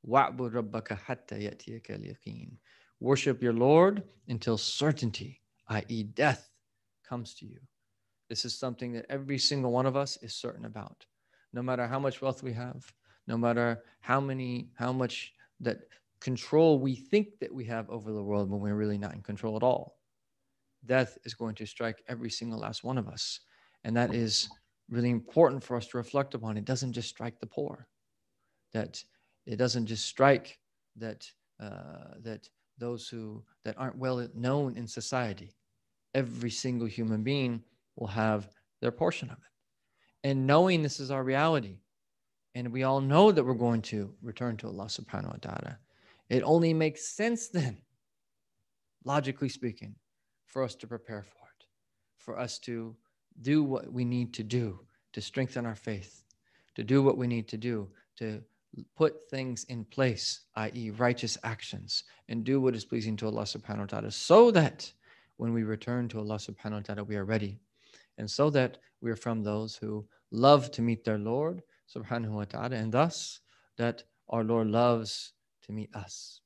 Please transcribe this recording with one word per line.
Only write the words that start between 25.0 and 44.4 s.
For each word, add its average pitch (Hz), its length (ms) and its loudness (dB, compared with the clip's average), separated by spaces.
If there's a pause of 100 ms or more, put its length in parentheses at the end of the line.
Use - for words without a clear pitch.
important 131 520 4
for 123 140 -4
us 110 120 -6
to - 80 -6
reflect 135 360 -2
upon. 110 240 -4
It 107 80 -6
doesn't 127 280 -2
just 117 140 -6
strike - 320 -10
the 120 60 -10
poor, - 420 -8 (840)
that - 300 -6 (420)
it 117 120 -6
doesn't 120 280 2
just 110 220 -6
strike - 500 4 (380)
that, 107 340 -12 (320)
uh, 98 600 -14
that 110 260 -12 (300)
those 120 280 -8
who, 110 360 -12 (200)
that 110 140 -8
aren't 131 220 -6
well 127 340 -2
known 127 420 0
in 117 120 -8
society. 107 680 -4 (600)
Every 120 340 -2
single 120 380 -2
human 110 340 -2
being 127 400 0 (340)
will 110 120 -8
have 107 420 0 (320)
their 120 100 2
portion 165 380 -2
of 120 80 -14
it. - 920 -14
And 135 200 2
knowing 165 340 8
this 147 180 -2
is 135 120 -6
our 135 120 0
reality, 131 540 2 (760)
and 123 180 -4
we 131 80 -2
all 135 200 2
know 160 300 8
that 156 120 6
we're 127 100 2
going 117 300 2
to 101 400 -6
return 120 340 -6